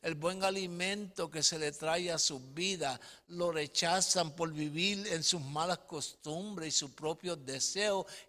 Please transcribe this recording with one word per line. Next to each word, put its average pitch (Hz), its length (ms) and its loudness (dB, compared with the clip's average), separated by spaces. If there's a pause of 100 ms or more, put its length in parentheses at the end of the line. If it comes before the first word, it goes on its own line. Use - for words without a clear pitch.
El 165 140 0
buen 180 280 -2
alimento 190 880 0
que 156 100 -2
se 160 160 4
le 151 140 0
trae 165 400 0
a 160 60 0
sus 143 240 2 (120)
vidas, 160 460 0 (280)
lo 175 260 0
rechazan 165 840 2
por 165 160 0
vivir 170 640 0
en 160 100 0
sus 175 160 4
malas 156 380 0
costumbres 160 1000 -6
y - 20 4
sus 143 140 -2
propios 156 540 -4
deseos 190 600 0 (240)